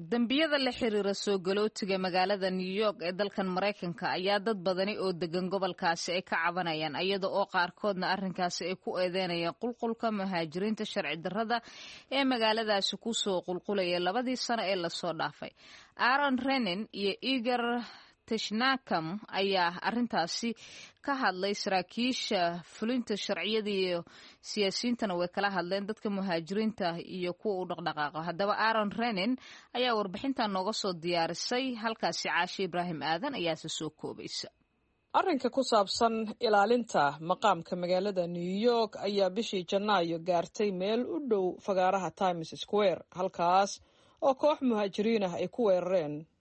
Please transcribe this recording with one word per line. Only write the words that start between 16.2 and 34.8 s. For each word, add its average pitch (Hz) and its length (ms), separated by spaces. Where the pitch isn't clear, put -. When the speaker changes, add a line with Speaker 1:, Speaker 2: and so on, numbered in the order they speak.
Speaker 1:
Rennan 233 420
iyo 196 300
Igor 247 440
Teshnakam 226 840
ayaa 185 580
arrintaasi 226 640
ka - 160
hadlay. 196 400
Saraakiisha 208 840
fulinta 233 520
sharciyada 202 540
iyo 185 280
siyaasiyiintana 208 720
way 175 140
kala 196 220
hadleen 190 360
dadka 214 240
muhaajiriinta 196 760
iyo 180 280
kuwa 208 200
u 185 120
dhaqdhaqaaqa. 156 580
Haddaba 175 340
Aaron 214 320
Rennan 226 420
ayaa 247 220
warbixintan 208 560
nooga 190 220
soo 202 200
diyaarisay, 170 720
halkaasi 220 540
Caashe 170 360
Ibraahim 175 380
Aadan 165 320
ayaase 165 340
soo 156 220
koobaysa. - 580